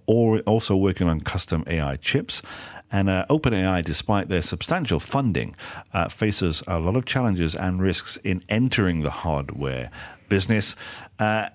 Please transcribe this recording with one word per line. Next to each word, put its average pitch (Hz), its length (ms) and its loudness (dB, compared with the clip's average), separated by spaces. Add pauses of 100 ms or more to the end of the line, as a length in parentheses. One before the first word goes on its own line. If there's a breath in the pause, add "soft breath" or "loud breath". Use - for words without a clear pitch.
al-, 113 340 4
also 107 360 2
working 95 320 2
on 80 120 2
custom - 460 -2
A 82 140 -2
I 69 160 -2
chips. - 460 -2 (500 loud breath)
And, 98 160 4
uh, 92 220 2
Open 139 240 4
A 92 120 2
I, 92 140 2
despite 87 480 0
their 87 140 2
substantial 143 580 -2
funding, 95 560 -2 (380 loud breath)
uh, 87 140 0
faces 95 580 0
a 90 120 -2
lot 87 160 0
of 127 120 0
challenges 92 480 0
and 90 260 -2
risks - 420 0
in 92 280 -2
entering 104 500 2
the 71 100 -2
hardware 69 800 -4 (380 loud breath)
business. 104 460 2 (440 loud breath)
Uh, 107 360 0